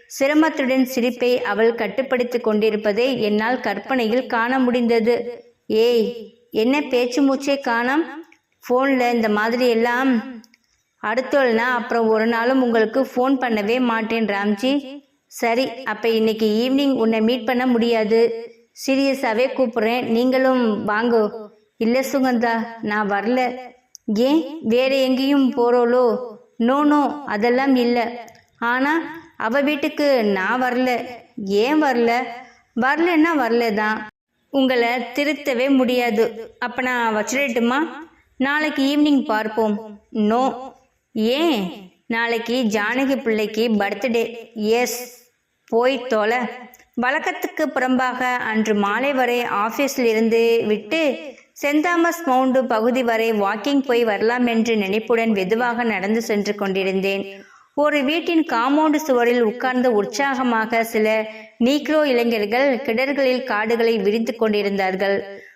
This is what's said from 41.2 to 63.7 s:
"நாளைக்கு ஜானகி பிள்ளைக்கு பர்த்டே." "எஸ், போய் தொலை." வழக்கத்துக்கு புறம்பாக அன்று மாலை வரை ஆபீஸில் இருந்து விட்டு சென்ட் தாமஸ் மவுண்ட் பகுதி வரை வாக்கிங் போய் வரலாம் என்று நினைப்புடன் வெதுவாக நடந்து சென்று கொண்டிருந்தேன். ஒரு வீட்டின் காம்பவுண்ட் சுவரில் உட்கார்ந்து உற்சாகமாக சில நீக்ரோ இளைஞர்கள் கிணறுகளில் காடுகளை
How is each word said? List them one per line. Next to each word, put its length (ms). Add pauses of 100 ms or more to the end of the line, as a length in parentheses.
"நாளைக்கு 600
ஜானகி 520
பிள்ளைக்கு 480
பர்த்டே." 840
"எஸ், 720 (400)
போய் 340
தொலை." 360 (640)
வழக்கத்துக்கு 640
புறம்பாக 600
அன்று 500
மாலை 380
வரை 260
ஆபீஸில் 640
இருந்து 640
விட்டு 640 (280)
சென்ட் 200
தாமஸ் 440
மவுண்ட் 420
பகுதி 360
வரை 300
வாக்கிங் 520
போய் 180
வரலாம் 420
என்று 300
நினைப்புடன் 560
வெதுவாக 520
நடந்து 380
சென்று 340
கொண்டிருந்தேன். 880 (320)
ஒரு 280
வீட்டின் 420
காம்பவுண்ட் 500
சுவரில் 460
உட்கார்ந்து 520
உற்சாகமாக 920
சில 440 (320)
நீக்ரோ 440
இளைஞர்கள் 720
கிணறுகளில் 640
காடுகளை 540